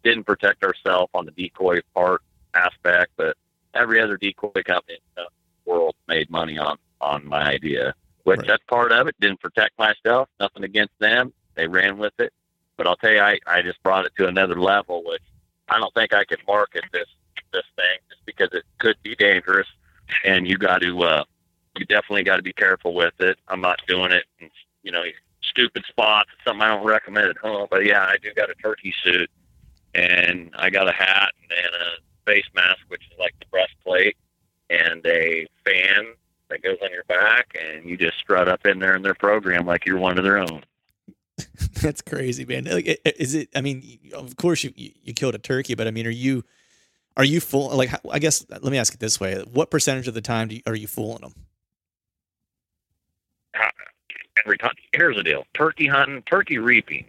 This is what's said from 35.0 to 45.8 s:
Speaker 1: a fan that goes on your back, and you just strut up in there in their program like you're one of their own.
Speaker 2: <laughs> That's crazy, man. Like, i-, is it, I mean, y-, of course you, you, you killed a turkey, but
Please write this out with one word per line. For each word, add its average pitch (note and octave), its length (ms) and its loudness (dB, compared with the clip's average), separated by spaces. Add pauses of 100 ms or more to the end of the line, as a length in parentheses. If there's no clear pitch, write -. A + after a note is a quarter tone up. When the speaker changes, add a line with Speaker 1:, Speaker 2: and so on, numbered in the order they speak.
Speaker 1:
a E2 400 0 (180)
fan G2 420 2 (420)
that D2 160 -8
goes F#2 180 -2
on G2 80 -6
your F2+ 140 -12
back, G#2+ 520 2
and D#2+ 320 -12
you F2 80 -6
just E2+ 220 -2
strut F2+ 300 2
up F2+ 180 0
in F#2+ 140 2
there F#2+ 160 2
in F#2 60 -6
their F#2+ 120 -2
program G2 500 0
like F2 220 -2
you're F#2 120 0
one F2+ 200 0
of F#2 60 0
their G2 140 4
own. E2 260 -6 (720)
Speaker 2:
<laughs> - 460 -8
That's D3+ 180 -2
crazy, C3 440 -6
man. B2+ 220 -6
Like, F3 220 -2
i-, - 300 -2
is C3+ 160 -2
it, D#3 220 -4
I C#3 40 0
mean, C3 240 -6
y-, - 320 -20
of C3 200 -16
course E3+ 260 0
you, C#3+ 140 -8
you, A1+ 160 -18 (100)
you A#2 120 -12
killed B2+ 200 -2
a G#2 40 -10
turkey, C3 360 -4
but A2 140 -4